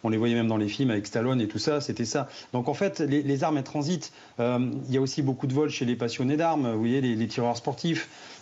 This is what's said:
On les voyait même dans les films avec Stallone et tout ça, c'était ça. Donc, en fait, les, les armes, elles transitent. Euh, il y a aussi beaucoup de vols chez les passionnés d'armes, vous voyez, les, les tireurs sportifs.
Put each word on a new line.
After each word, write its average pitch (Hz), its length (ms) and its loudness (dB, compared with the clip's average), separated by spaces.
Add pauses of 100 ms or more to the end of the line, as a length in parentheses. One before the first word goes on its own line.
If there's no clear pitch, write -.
On 113 60 2
les 110 80 2
voyait 117 160 2
même 117 140 2
dans 110 100 2
les 104 100 0
films 127 220 0
avec 104 160 0
Stallone 120 340 0
et 107 80 0
tout 107 100 -4
ça, 147 220 0
c'était 120 240 -4
ça. 135 240 -2 (240)
Donc, 123 160 -2
en 143 60 2
fait, 196 260 -2
les, 143 220 2
les 139 200 0
armes, 156 140 2
elles 135 80 -2
transitent. 151 480 -4 (260)
Euh, 123 320 2 (160)
il 127 80 0
y 131 40 4
a - 20 2
aussi 135 220 0
beaucoup 131 240 0
de 127 80 0
vols 151 160 2
chez 143 160 -2
les 120 100 2
passionnés 123 400 0
d'armes, 156 360 2
vous 110 60 0
voyez, 120 220 2
les, 120 160 2
les 113 100 0
tireurs 120 300 0
sportifs. 160 540 -2 (320)